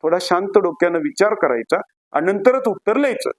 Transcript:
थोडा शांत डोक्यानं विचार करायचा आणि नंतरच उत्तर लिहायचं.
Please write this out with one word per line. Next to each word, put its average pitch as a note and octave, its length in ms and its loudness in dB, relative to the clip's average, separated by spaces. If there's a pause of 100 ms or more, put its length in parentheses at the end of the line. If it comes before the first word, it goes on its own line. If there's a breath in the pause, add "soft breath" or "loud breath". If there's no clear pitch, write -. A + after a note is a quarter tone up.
थोडा D#3+ 180 0
शांत G3 380 0
डोक्यानं E3+ 400 0
विचार E3 360 0
करायचा B2+ 420 -2 (360)
आणि E3 200 0
नंतरच B3+ 360 2
उत्तर G#3 280 -2
लिहायचं. C4+ 420 -2